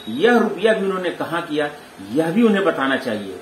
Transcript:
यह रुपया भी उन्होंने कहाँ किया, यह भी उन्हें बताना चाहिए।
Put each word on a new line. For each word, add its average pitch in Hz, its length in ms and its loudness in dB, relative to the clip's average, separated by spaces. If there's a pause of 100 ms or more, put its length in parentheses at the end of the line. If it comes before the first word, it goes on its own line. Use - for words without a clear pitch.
यह 180 300 4
रुपया 208 340 2
भी 202 120 0
उन्होंने 180 260 -2
कहाँ 160 320 -4
किया, 147 280 -2 (420)
यह 160 180 0
भी 202 120 2
उन्हें 202 220 4
बताना 135 320 0
चाहिए। 101 460 -6